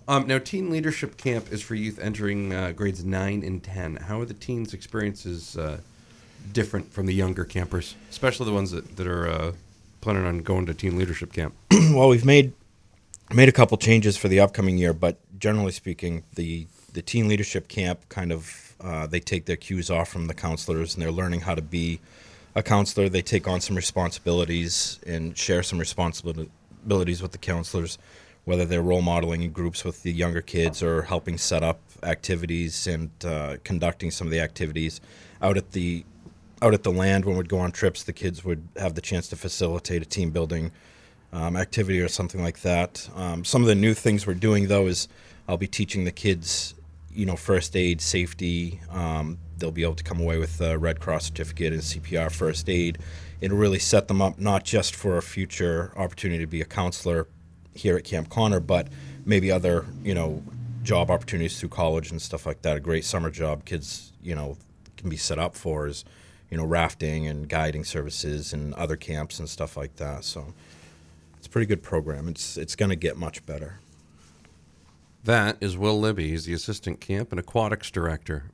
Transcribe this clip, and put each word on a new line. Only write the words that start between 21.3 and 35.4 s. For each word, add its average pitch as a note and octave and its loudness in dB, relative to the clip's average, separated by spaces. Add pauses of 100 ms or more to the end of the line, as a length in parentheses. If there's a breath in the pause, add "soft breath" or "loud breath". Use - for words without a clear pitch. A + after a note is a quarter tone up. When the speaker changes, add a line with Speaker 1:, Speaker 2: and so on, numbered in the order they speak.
Speaker 2:
how E2+ -2
to D#2+ -2
be E2 -2 (560 loud breath)
a G#2+ 0
counselor. G2+ 4
They F#2 2
take - 0
on F#2 2
some F#2+ -2
responsibilities E2+ 0
and E2 -4
share F2+ 2
some F2+ -4
responsibilities E2+ -2
with F2+ -6
the F2+ -16
counselors, E2+ -4 (460 loud breath)
whether F2+ 2
they're E2+ 2
role F2+ 4
modeling E2+ 2
in E2+ -2
groups E2+ -4
with - -6
the F2 -2
younger E2+ 0
kids E2 0
or E2 2
helping E2+ -4
set D#2+ 0
up E2 0 (220)
activities E2+ -2
and, D#2+ -4 (140)
uh, D2+ -4
conducting E2+ -2
some F2 -6
of D#2+ -4
the E2 0
activities D#2+ -4 (420 loud breath)